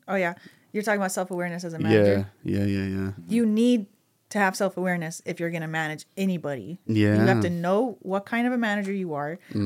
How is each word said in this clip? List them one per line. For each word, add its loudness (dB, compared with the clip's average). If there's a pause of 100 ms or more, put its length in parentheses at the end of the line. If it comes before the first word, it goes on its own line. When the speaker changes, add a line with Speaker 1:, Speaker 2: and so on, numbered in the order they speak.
Speaker 1:
Oh, -2
yeah. 0 (380)
You're -2
talking 0
about -2
self-awareness -4
as -8
a -8
manager. 4 (140)
Speaker 2:
Yeah, 0
yeah, 2
yeah, 0
yeah. -2 (180)
Speaker 1:
You 2
need 2 (420)
to -4
have 2
self-awareness -2
if -8
you're -2
gonna -6
manage -4 (100)
anybody. -4
Speaker 2:
Yeah. 4
Speaker 1:
You 4
have 4
to 0
know 0
what -4
kind 0
of 0
a -2
manager -2
you -4
are. -6 (280)